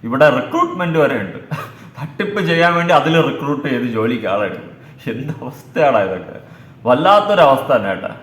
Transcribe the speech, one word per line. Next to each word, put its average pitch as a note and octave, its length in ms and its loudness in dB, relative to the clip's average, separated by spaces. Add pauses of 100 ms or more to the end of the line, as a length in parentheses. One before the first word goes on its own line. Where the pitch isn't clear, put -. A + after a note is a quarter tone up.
ഇവിടെ C3 260 4
റിക്രൂട്ട്മെന്റ് E3+ 680 -2
വരെ C3+ 160 2
ഉണ്ട്. G2 220 -8 (640)
തട്ടിപ്പ് F#3+ 400 -6
ചെയ്യാൻ E3+ 320 2
വേണ്ടി E3+ 200 2
അതിൽ D#3+ 280 4
റിക്രൂട്ട് C#3+ 480 -4
ചെയ്ത് B2 140 -2
ജോലിക്ക് A#2 440 -2
ആളെടുക്കും. G2 440 -4 (400)
എന്ത് C3+ 300 -8
അവസ്ഥയാടാ B2 580 0
ഇതൊക്കെ? F#2 400 -4 (460)
വല്ലാത്തൊരവസ്ഥ D#3+ 880 4
തന്നെ G2+ 160 0
കേട്ടാ. F#2 200 -6 (140)